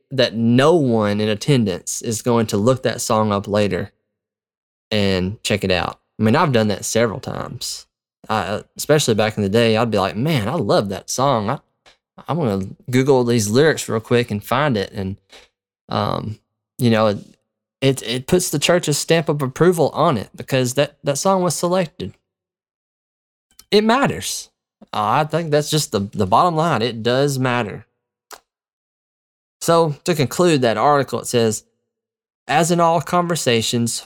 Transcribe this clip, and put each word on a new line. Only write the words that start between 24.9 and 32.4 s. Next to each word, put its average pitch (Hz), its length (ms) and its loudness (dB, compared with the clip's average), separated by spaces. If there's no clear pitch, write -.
Uh, 110 300 0
I - 20 -4
think 156 260 -4
that's 147 200 0
just 151 220 -2
the, 101 80 0
the 98 260 -4
bottom 156 300 2
line. 156 260 0
It 113 220 -4
does 135 340 0
matter. 120 480 -2
So 165 420 2
to 180 120 -2
conclude 151 480 2
that 110 140 2
article, 135 440 2
it - 60 -12
says, 113 380 0